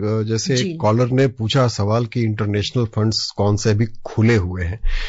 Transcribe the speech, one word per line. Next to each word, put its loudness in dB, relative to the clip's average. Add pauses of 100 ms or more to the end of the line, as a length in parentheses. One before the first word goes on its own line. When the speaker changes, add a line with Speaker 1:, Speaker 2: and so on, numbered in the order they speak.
Speaker 1:
जैसे -2
Speaker 2:
जी। -2
Speaker 1:
एक -10
कॉलर 2
ने 4
पूछा 0
सवाल 0
कि -4
international -2
funds -2
कौन 2
से 0
अभी 2
खुले 0
हुए -2
हैं, -6 (300)